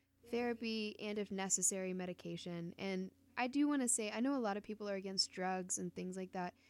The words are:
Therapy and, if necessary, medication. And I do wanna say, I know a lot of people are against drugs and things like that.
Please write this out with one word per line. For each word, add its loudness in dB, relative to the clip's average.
Therapy 0
and, -2
if -2
necessary, 2
medication. -4
And 0
I 2
do 6
wanna 4
say, 2
I -2
know 4
a 2
lot 2
of -4
people -6
are 2
against -2
drugs 0
and -2
things -6
like -6
that. -2